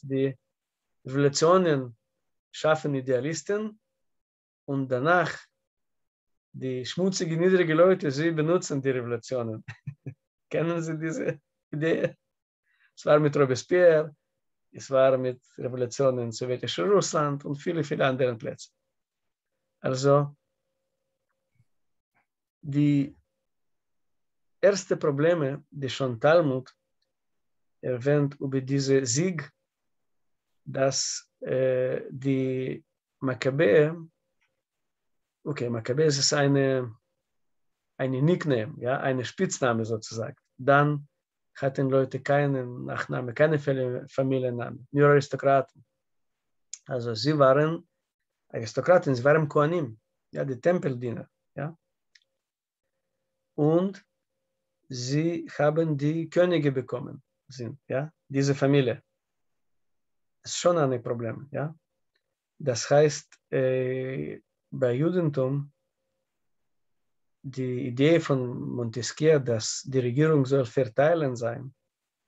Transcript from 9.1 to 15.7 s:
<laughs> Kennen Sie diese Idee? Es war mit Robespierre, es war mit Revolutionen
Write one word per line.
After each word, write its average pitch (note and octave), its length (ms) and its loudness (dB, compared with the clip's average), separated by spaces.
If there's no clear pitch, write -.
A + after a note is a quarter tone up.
<laughs> C#3 100 -12
Kennen E3 320 -2
Sie D#3+ 160 -6
diese D#3+ 420 -6
Idee? E3 440 -2
Es - 100 -18
war D3+ 140 6
mit D3 180 2
Robespierre, D#3 760 4
es B2 180 -16
war C3 280 4
mit B2+ 240 -6
Revolutionen B2+ 680 -2